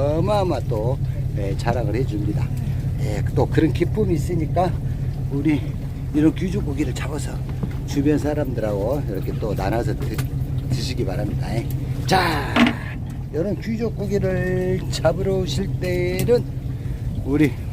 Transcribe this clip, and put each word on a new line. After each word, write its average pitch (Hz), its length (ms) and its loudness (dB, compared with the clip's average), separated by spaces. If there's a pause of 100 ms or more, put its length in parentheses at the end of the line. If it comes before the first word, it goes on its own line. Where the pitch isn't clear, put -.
(180)
어마어마 175 500 2
또, 123 300 0 (400)
예, 98 180 0
자랑을 117 400 0
해줍니다. - 500 0 (540)
예, 135 220 0 (120)
또 135 120 4
그런 151 260 4
기쁨이 185 420 2
있으니까 170 560 0 (600)
우리 143 300 2 (540)
이런 151 200 6
귀족고기를 147 600 -2
잡아서 - 380 -4 (540)
주변 143 320 2
사람들하고 123 920 0
이렇게 98 300 -2
또 104 160 -2
나눠서 101 440 0
드-, - 180 -2 (540)
드시기 - 340 0
바랍니다. 104 520 -2
예. - 100 -2 (400)
자, 175 460 2 (800)
이런 175 280 -2
귀족고기를 185 1200 0 (100)
잡으러 185 480 2
오실 190 300 0 (120)
때는 180 640 2 (800)
우리 143 260 4 (220)